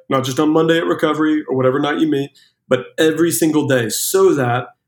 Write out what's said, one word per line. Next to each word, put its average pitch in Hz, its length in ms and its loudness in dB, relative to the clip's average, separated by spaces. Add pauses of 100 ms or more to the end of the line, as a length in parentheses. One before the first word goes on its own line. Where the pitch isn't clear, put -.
(100)
not 135 140 0
just 127 140 -6
on 151 120 2
Monday 165 280 2
at 170 60 -2
recovery 156 640 0
or 135 80 -2
whatever 127 220 0
night 147 220 -2
you 160 80 2
meet, 143 220 -2 (380)
but 123 180 0 (120)
every 160 320 2
single 151 360 0
day, 123 220 0
so 185 460 2
that 123 360 -2 (180)